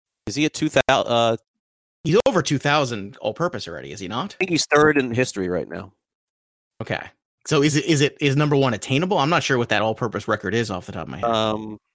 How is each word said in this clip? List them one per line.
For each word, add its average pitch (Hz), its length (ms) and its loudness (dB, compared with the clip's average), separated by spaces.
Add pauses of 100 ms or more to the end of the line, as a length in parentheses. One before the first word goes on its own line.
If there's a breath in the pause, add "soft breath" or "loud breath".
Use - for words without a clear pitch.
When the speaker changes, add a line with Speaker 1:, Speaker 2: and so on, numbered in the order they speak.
(260)
Speaker 1:
is 101 80 -8
he 151 100 0
at 151 100 -2
two 156 140 -2
thousand, 131 440 2
uh, 117 240 2 (680)
Speaker 2:
He's 165 120 2 (100)
over 208 160 2
two 139 160 0
thousand 120 600 0
all-purpose 117 480 -4
already, 69 260 -12
is 104 80 -12
he 92 80 -8
not? 131 260 -8
Speaker 1:
I - 20 -20
think 180 140 -4
he's 156 160 0
third 147 300 4
in 127 160 0
history 110 360 0
right 82 200 -2
now. 92 240 -12 (880)
Speaker 2:
Okay. - 280 -6 (380)
So 147 160 2
is 147 140 4
it, 147 100 2
is 151 140 2
it, 139 200 0
is 139 160 2
number 147 200 2
one 135 160 4
attainable? 160 460 0
I'm 143 120 2
not 165 120 2
sure 131 160 0
what 120 120 0
that 107 120 2
all-purpose 110 460 -2
record 107 260 0
is 113 160 0
off 90 160 -6
the 95 60 -14
top 87 100 -8
of - 60 -12
my 65 80 -10
head. 101 80 -8
Speaker 1:
Um, 110 540 0 (160)